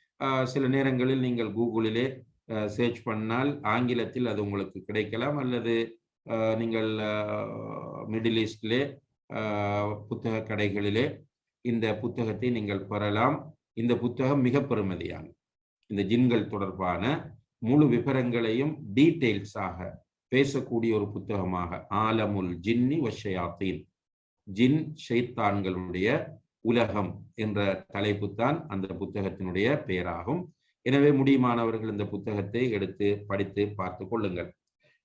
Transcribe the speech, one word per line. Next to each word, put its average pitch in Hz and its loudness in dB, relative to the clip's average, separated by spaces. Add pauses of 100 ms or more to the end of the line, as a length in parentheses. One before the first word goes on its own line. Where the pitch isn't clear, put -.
(240)
அ, 131 2
சில 135 0
நேரங்களில் 131 2
நீங்கள் 117 0
Google-ிலே, 113 0 (300)
அ, 107 -2
சர்ச் 120 -2
பண்ணால் 117 -2
ஆங்கிலத்தில் 117 0
அது 104 -2
உங்களுக்கு 98 -4
கிடைக்கலாம், 110 -2
அல்லது, 117 0 (300)
அ, 113 2
நீங்கள், 110 0
அ, 107 0 (840)
மிடில் 113 2
ஈஸ்டிலே, 113 -2 (340)
அ, 104 -2
புத்தக 110 -2
கடைகளிலே 104 0 (440)
இந்த 110 0
புத்தகத்தை 110 -2
நீங்கள் 101 -2
பெறலாம். 104 0 (180)
இந்த 120 2
புத்தகம் 127 2
மிக 123 4
பெறுமதியானது. 90 -2 (520)
இந்த 101 0
ஜின்கள் 117 4
தொடர்பான 95 -2 (260)
முழு 143 6
விவரங்களையும் 123 2 (180)
டீட்டெயில்ஸாக 104 2 (460)
பேசக்கூடிய 120 2
ஒரு 104 2
புத்தகமாக, 92 -4
ஆலமுல் 101 0
ஜின்னி 120 2
வ 120 0 (120)
ஷயாத்தீன், 90 -4 (640)
ஜின் 131 4 (160)
ஷைத்தான்களுடைய 101 0 (340)
உலகம் 107 0 (100)
என்ற 101 0
தலைப்புத்தான் 104 0
அந்த 95 -4
புத்தகத்தினுடைய 95 -2
பெயராகும். 92 -4 (360)
எனவே 139 4
முடியுமானவர்கள் 120 2
இந்த 101 -2
புத்தகத்தை 104 -2
எடுத்து 101 0
படித்து 101 0
பார்த்து 92 -6
கொள்ளுங்கள். 92 -4 (500)